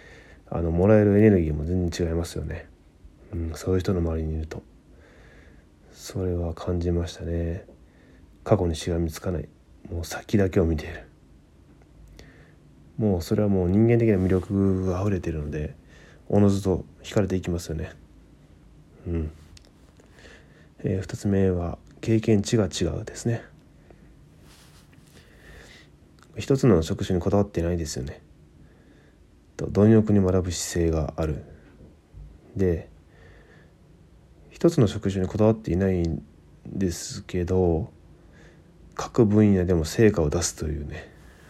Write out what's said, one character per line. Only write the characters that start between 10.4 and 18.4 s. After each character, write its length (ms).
け 120
を 40
見 120
て 100
い 20
る。 200
も 220
う 40
そ 120
れ 80
は 60
も 180
う 20
人 180
間 120
的 120
な 60
魅 120
力 580
が 140
溢 100
れ 100
て 100
い 20
る 80
の 100
で、 240
お 100
の 100
ず 140
と 220
惹 120
か 80
れ 60
て 80
い 60
き 80
ま 80
す 120
よ 40
ね。 180